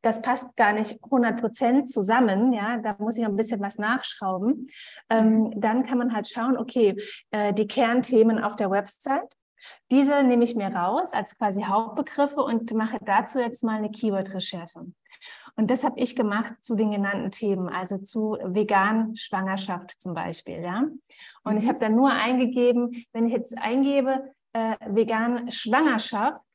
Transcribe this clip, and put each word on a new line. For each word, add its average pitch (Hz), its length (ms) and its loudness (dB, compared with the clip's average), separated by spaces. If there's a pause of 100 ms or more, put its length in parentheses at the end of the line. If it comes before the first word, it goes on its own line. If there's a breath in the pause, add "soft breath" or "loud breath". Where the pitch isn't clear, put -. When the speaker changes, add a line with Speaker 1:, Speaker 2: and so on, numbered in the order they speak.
Speaker 1:
das 226 200 0
passt - 340 -4
gar 208 160 4
nicht 214 280 -4 (100)
hundert 240 300 2
Prozent 247 500 2
zusammen, 220 600 2
ja, 220 240 -2
da 214 220 -4
muss 214 180 -4
ich 233 80 -2
ein 208 100 -2
bisschen 220 260 -2
was 196 180 -6
nachschrauben, 214 920 -2 (420 loud breath)
ähm, 220 340 6
Speaker 2:
Mhm. 214 160 -4
Speaker 1:
dann 226 260 2
kann 247 120 -2
man 240 160 0
halt 214 140 -4
schauen, 247 280 -2
okay, 226 380 2 (380 loud breath)
äh, 208 200 0
die 208 140 0
Kernthemen 226 720 4
auf 214 160 -2
der 196 160 -2
Website, 269 640 -2 (560 loud breath)
diese 277 320 6
nehme 240 220 6
ich 233 100 0
mir 196 180 -2
raus 196 400 0
als - 240 -4
quasi 202 260 0
Hauptbegriffe 277 760 0
und 226 320 -2
mache 220 320 -2
dazu 214 360 0
jetzt 233 240 -4
mal 220 140 -2
eine 214 120 -4
Keyword-Recherche. 190 920 -4 (760 loud breath)
Und 220 140 2
das 254 120 2
habe 240 160 -2
ich 240 160 -2
gemacht 214 460 -2
zu 226 160 -4
den 214 160 2
genannten 196 400 -2
Themen, 190 360 -2
also 185 300 -6
zu 214 460 -4
vegan 208 720 2
Schwangerschaft 190 840 -6
zum 180 140 -8
Beispiel, 165 480 -8
ja. 185 220 -2 (580 loud breath)
Und 214 140 0
ich 214 80 0
Speaker 2:
Mhm. 240 40 2
Speaker 1:
habe - 120 0
dann 220 160 2
nur 262 160 6
eingegeben, 240 1000 2
wenn 233 140 0
ich 226 60 0
jetzt 233 260 -6
eingebe, 269 720 0 (220)
äh, 226 240 -2 (100)
vegan 226 640 0
Schwangerschaft 240 920 0 (140)